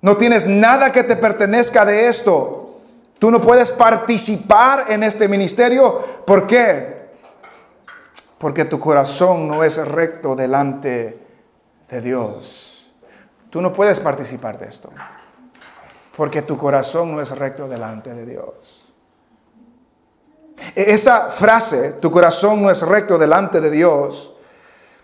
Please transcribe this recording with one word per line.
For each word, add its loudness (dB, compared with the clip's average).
No 4
tienes 2
nada 4
que 2
te 0
pertenezca 2
de 2
esto. -2
Tú 4
no 4
puedes 4
participar 2
en -2
este 0
ministerio. 2
¿Por 4
qué? 0
Porque -4
tu -6
corazón 0
no -2
es 0
recto -4
delante -4
de -10
Dios. -10
Tú -8
no 0
puedes 0
participar -8
de -18
esto. -20
Porque -4
tu -8
corazón -4
no -8
es -12
recto -10
delante -14
de -16
Dios. -20
E-, 0
esa 2
frase, 0
"Tu -4
corazón 2
no 2
es 2
recto 0
delante 2
de 0
Dios", 0